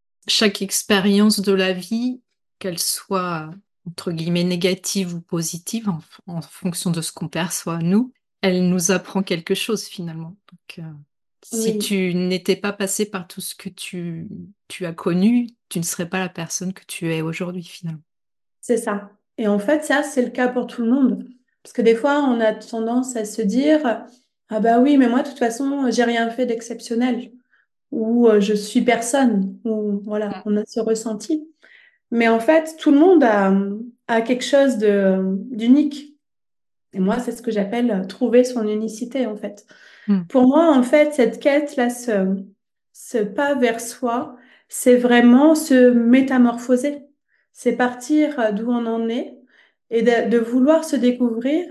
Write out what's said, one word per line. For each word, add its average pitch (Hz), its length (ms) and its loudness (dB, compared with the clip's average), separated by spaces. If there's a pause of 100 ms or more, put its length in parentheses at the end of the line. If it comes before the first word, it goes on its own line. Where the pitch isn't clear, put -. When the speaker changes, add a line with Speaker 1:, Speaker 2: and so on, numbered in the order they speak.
(280)
Speaker 1:
chaque 208 340 0
expérience 202 800 2
de 196 100 0
la 190 220 0
vie, 233 480 -6 (380)
qu'elle 175 200 -8
soit, 175 680 -6 (380)
entre 170 240 -10
guillemets, 170 320 -2
négative 180 720 -2
ou 170 60 -10
positive, 175 680 -8
en 165 80 -4
f-, - 300 -18
en 170 140 -10
fonction - 500 -6
de 165 100 -4
ce - 100 -8
qu'on - 160 -10
perçoit, 170 520 -6
nous, 202 320 0 (300)
elle 180 280 2
nous 180 220 0
apprend 185 320 -2
quelque 180 320 -4
chose 208 300 -4
finalement. 165 500 -12 (160)
Donc, - 340 -20
euh, 160 60 -16 (520)
si 220 300 -4
Speaker 2:
Oui. 214 60 -4
Speaker 1:
tu 190 340 -2
n'étais 180 420 -2
pas 202 180 -6
passé 202 360 -4
par 185 180 -10
tout - 140 -16
ce - 140 -12
que - 140 -14
tu, 170 580 -12 (400)
tu - 180 -12
as 165 80 -8
connu, 208 540 0 (220)
tu 175 100 -6
ne 170 40 -2
serais 170 240 -6
pas 190 120 -6
la 185 100 -4
personne 180 440 -8
que - 140 -20
tu 165 240 -6
es 160 100 -4
aujourd'hui 175 420 -8
finalement. 160 380 -12 (600)
Speaker 2:
C'est 233 160 -2
ça. 208 320 -6 (300)
Et 220 80 -2
en 202 100 2
fait, 302 260 -2
ça, 285 200 0
c'est 277 180 -2
le 240 80 -2
cas 247 180 -2
pour 247 200 -4
tout - 160 -8
le 226 80 2
monde. 247 340 2 (380)
Parce - 100 -20
que 247 80 -2
des 226 140 6
fois, 285 240 0
on 254 200 0
a 220 140 2
tendance 233 640 -4
à 214 100 -4
se 226 160 -6
dire, « 269 600 0 (460)
Ah 214 100 -4
bah 233 200 4
oui, 285 180 6
mais 247 120 6
moi, 262 140 0
de 294 60 -10
toute - 100 -10
façon, 269 500 -2
j'ai 233 140 2
rien 233 260 0
fait 254 160 -4
d'exceptionnel. » 233 840 -4 (600)
Ou, 233 360 2
euh, « 208 140 6
Je 202 120 0
suis 208 280 -2
personne. » 233 840 0
Ou 208 400 -4
voilà, 208 240 -6
Speaker 1:
Mm. 202 160 -10
Speaker 2:
on 208 120 0
a 208 80 -4
ce - 140 -8
ressenti. 226 680 -4 (640)
Mais 233 160 2
en 226 120 4
fait, 320 400 2
tout 294 120 2
le 277 60 6
monde 330 260 6
a, 202 300 4 (540)
a 226 140 0
quelque 247 240 -2
chose 277 320 4
de, 202 400 2 (340)
d'unique. 254 640 2 (760)
Et 196 60 -6
moi, 208 200 0
c'est 240 140 -6
ce - 80 -16
que 233 100 -6
j'appelle 208 560 -2
trouver 247 360 4
son 247 240 -4
unicité, 220 600 -4
en 214 80 -8
fait. 202 300 -12 (420)
Speaker 1:
Mm. 190 200 2
Speaker 2:
Pour 254 200 4
moi, 311 280 6
en 247 80 6
fait, 302 300 4
cette - 260 0
quête-là, 285 500 0
ce, 196 460 -2 (580)
ce - 240 -8
pas 285 380 -2
vers 240 260 0
soi, 247 540 -6 (340)
c'est - 280 4
vraiment 247 580 6
se 254 360 6
métamorphoser. 247 1120 2 (480)
C'est 240 220 -2
partir, 294 680 -2
euh, 220 140 0
d'où 233 180 -4
on 233 140 -2
en 226 240 -4
est 254 260 -6 (560)
et 226 120 0
de, 233 260 2
de 233 80 4
vouloir 262 460 2
se 285 120 -4
découvrir 247 760 0